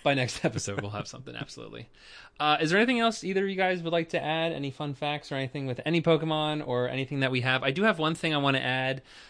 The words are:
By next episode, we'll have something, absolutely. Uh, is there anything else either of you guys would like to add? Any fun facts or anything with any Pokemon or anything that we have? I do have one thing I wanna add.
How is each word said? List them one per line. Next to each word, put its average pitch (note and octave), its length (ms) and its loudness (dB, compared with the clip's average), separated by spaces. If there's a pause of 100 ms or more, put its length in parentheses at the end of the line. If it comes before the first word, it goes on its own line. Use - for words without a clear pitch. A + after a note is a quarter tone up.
By C#3+ 100 4
next B2 300 0
episode, G2+ 360 -2
we'll G#2 120 -6
have G#2 160 -8
something, B2 260 -14
absolutely. A2+ 540 -14 (500)
Uh, D3+ 220 4
is D#3+ 100 2
there F#3+ 80 4
anything A#3 220 4
else A3+ 240 0
either F#3+ 180 0
of G3 80 0
you F#3+ 60 -6
guys F#3 260 2
would E3 100 -4
like E3 180 2
to E3+ 120 -2
add? D#3+ 300 0
Any C#3 180 -4
fun C#3+ 240 -6
facts D3 380 -6
or - 20 -2
anything C3+ 320 -4
with B2 180 -4
any E3 160 4
Pokemon D#3 680 2
or B2 220 0
anything C3+ 320 -4
that C3 120 2
we B2+ 80 2
have? C3 240 2
I C3+ 80 4
do F3+ 100 -2
have G#3 160 4
one D#3 160 2
thing D#3+ 200 0
I D3 40 2
wanna C#3 220 4
add. C3 420 -2 (280)